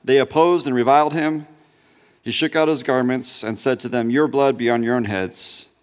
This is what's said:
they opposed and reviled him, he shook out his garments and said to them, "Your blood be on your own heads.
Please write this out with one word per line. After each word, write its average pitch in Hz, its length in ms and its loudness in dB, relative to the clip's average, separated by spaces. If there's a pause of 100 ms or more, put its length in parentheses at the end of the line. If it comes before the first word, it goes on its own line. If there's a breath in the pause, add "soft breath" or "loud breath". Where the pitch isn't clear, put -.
they 135 140 4
opposed 160 480 2
and 131 100 0
reviled 143 380 4
him, 156 320 -4 (760 soft breath)
he 117 100 -8
shook 156 240 -2
out 160 140 4
his 147 140 -2
garments 127 600 -2
and 107 160 -6
said 127 220 0
to 127 80 -10
them, 117 220 -2
"Your 143 180 2
blood 139 300 2
be 117 100 -2
on 120 140 2
your 120 140 0
own 117 100 -2
heads. - 640 -6 (140)